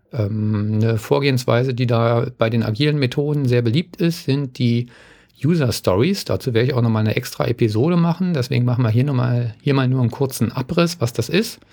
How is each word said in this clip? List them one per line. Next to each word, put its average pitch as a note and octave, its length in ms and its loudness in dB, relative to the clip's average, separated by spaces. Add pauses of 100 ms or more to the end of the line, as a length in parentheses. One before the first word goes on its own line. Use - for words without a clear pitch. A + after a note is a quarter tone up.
(120)
Ähm, G#2+ 640 -2
eine A2 240 2
Vorgehensweise, C3 760 0
die B2 120 -2
da A#2 400 2 (120)
bei A2+ 120 2
den A#2 120 0
agilen C#3+ 360 0
Methoden C#3+ 480 -2
sehr A#2+ 160 4
beliebt A#2 340 -2
ist, E3+ 280 -2
sind C#3 340 -2
die A#2+ 280 0 (580)
User C#3+ 280 2
Stories. B2+ 520 0
Dazu A2+ 280 -2
werde A#2 160 2
ich B2+ 60 -2
auch A#2 80 2
nochmal A2 180 2
eine G#2+ 160 0
extra - 300 -4
Episode A#2+ 500 0
machen. E3+ 380 0
Deswegen B2 300 0
machen B2 200 0
wir A2 60 2
hier A#2+ 140 2
nochmal, B2 580 -2
hier C#3 120 0
mal C3 140 2
nur C3 120 0
einen A#2 100 2
kurzen C3 420 -2
Abriss, E3+ 480 -2
was B2 120 -2
das - 160 -4
ist. - 320 -2 (120)